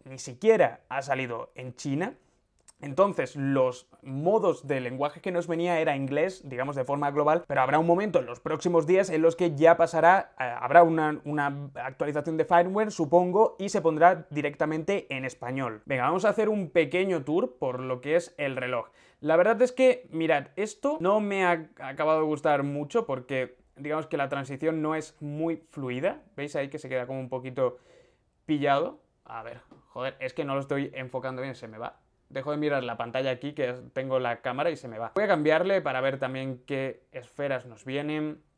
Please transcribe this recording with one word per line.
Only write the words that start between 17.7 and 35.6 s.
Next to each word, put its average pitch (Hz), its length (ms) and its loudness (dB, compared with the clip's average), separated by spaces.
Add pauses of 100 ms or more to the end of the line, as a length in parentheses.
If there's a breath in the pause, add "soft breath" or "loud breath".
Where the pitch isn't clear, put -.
lo 127 220 -6
que 147 160 2
es - 200 -6
el 139 180 -2
reloj. 123 340 -4 (320 soft breath)
La 156 140 2
verdad 208 280 4
es 247 80 4
que, 254 400 2
mirad, 156 440 0
esto 254 440 -4
no 196 200 2
me 196 240 -2
ha 165 360 0
acabado 151 400 0
de 156 60 2
gustar 147 360 2
mucho 143 460 -2
porque, 127 500 -4 (180)
digamos 151 300 -6
que 156 120 -4
la 135 120 0
transición 147 540 -4
no 156 100 -2
es 156 260 -8
muy 156 520 -6
fluida. 139 500 -6 (140)
¿Veis 147 200 -8
ahí 143 140 -4
que 151 80 -10
se 135 120 -14
queda 127 180 -4
como 135 120 -8
un 127 100 -10
poquito 127 500 -4 (640 soft breath)
pillado? 143 540 0 (260)
A 113 160 -14
ver, 120 200 -16 (260)
joder, 127 320 -8
es 131 160 -8
que 156 100 -4
no 139 80 -4
lo 139 60 0
estoy 139 340 -4
enfocando 127 480 -8
bien, 135 140 -8
se 117 120 -16
me 107 120 -16
va. - 180 -12 (320)
Dejo 135 220 -6
de 147 60 -4
mirar 143 260 0
la 120 140 -6
pantalla 131 340 -2
aquí, 135 220 -6
que 127 200 -2 (200)
tengo 131 260 -2
la 120 220 -4
cámara 135 280 -2
y 156 60 -2
se 123 140 -12
me 110 100 -10
va. 113 160 -8
Voy 202 80 0
a 208 40 0
cambiarle 170 540 2